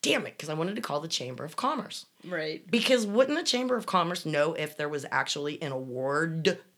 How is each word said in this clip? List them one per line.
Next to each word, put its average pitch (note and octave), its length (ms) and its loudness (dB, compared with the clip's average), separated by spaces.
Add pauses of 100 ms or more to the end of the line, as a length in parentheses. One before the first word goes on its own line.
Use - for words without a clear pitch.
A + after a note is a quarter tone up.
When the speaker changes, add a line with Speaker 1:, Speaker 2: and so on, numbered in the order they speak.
Speaker 1:
"Damn G#3 240 2
it," - 140 -14
'cause D3+ 100 -8
I D#3 60 -2
wanted F3 220 -2
to A#3+ 40 -6
call D3 180 -2
the D#3 80 -6
Chamber B2+ 380 -6
of D#3+ 100 -10
Commerce. C4+ 520 -4 (200)
Speaker 2:
Right. D#3+ 440 -6
Speaker 1:
Because A#3 340 6
wouldn't C4 320 4
the E4+ 60 -2
Chamber B3+ 320 2
of A3 100 -4
Commerce F3 400 2
know D3+ 280 2
if D3+ 240 -4
there D3 120 -2
was D3 220 -4
actually C#3+ 500 -2
an D3 100 -4
award C#3+ 880 0 (200)